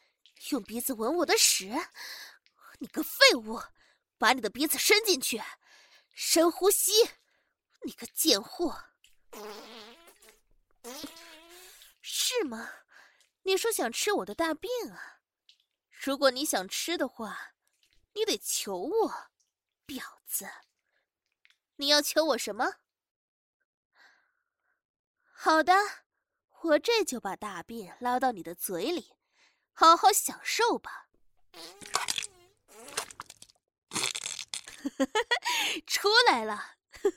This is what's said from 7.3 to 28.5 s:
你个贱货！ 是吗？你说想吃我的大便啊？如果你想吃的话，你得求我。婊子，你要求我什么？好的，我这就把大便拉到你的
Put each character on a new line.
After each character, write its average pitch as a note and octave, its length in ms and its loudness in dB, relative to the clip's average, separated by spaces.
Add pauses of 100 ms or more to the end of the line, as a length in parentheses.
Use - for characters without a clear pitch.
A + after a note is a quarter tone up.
你 C4+ 80 -10
个 - 160 -14
贱 A3+ 340 2
货！ - 440 -6 (3250)
是 - 420 -2
吗？ A3+ 260 -8 (760)
你 F#4+ 120 2
说 A4 160 0
想 C4 200 -2
吃 - 220 -2
我 E4 120 -2
的 G#3 80 -10
大 D#4+ 200 -2
便 F#4+ 380 -6
啊？ - 300 -18 (680)
如 C4+ 260 -4
果 C4+ 140 6
你 C4 120 -4
想 G3 240 -2
吃 - 300 -4
的 D4 100 -2
话， - 460 -12 (600)
你 G#4+ 120 -2
得 D#4+ 120 0
求 - 420 -6
我。 D#4+ 500 -2 (580)
婊 B3+ 140 -12 (240)
子， - 240 -8 (1300)
你 C#4+ 120 -4
要 D4 140 4
求 D4+ 240 2
我 C4+ 120 0
什 G#3 180 -6
么？ C#4+ 220 -4 (2500)
好 D#4+ 300 4
的， F4+ 120 6 (920)
我 D4+ 160 4
这 A4+ 240 2
就 B3 160 -6
把 F#3+ 160 -6
大 F#3+ 260 -10
便 A3 380 -14
拉 B3 200 0
到 C4 120 2
你 F#3+ 100 -8
的 E3 140 -12